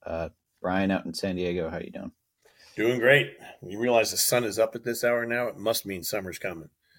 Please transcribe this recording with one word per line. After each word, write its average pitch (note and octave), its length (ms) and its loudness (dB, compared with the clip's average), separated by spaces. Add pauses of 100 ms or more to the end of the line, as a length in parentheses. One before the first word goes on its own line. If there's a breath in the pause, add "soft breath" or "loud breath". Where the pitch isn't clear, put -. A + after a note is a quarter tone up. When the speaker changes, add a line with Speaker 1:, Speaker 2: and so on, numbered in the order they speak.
Speaker 1:
uh, E2 240 -6 (320)
Brian F#2+ 300 2
out F#2+ 140 0
in E2 80 -8
San F#2+ 220 -4
Diego, F2 340 -2
how E2+ 100 -6
you - 120 -10
doing? - 220 -12 (640 soft breath)
Speaker 2:
Doing A#2+ 220 2
great. C3 340 6 (280 loud breath)
You G2+ 200 -8
realize A#2 300 4
the - 60 -4
sun B2 280 2
is G2+ 120 -2
up A2 180 2
at A#2 100 -12
this A#2+ 180 -2
hour A#2+ 220 2
now? A#2+ 240 -2
It G2 80 -10
must A2 280 0
mean F#2+ 180 -6
summer's F#2 360 -6
coming. E2 300 -8 (300 soft breath)